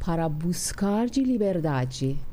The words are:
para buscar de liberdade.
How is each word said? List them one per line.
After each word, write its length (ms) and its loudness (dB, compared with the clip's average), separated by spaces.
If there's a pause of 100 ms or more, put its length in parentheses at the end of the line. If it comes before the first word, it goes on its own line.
para 280 0
buscar 800 0
de 140 0
liberdade. 960 0 (140)